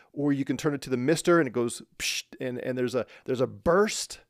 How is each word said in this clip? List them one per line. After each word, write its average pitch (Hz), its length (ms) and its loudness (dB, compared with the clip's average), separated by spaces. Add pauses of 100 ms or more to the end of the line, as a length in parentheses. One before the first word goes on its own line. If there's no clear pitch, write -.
(140)
or 143 180 0
you 139 140 -2
can 131 120 -2
turn 147 180 -2
it 135 60 -10
to 131 100 2
the 127 60 4
mister 160 420 4
and 147 80 2
it 107 60 -8
goes 120 280 -2 (160)
psh, - 280 -6 (140)
and, 123 200 -6
and 127 180 -4
there's 123 160 -2
a, 120 140 -2 (180)
there's 131 160 -2
a 123 60 2
burst 165 720 0 (100)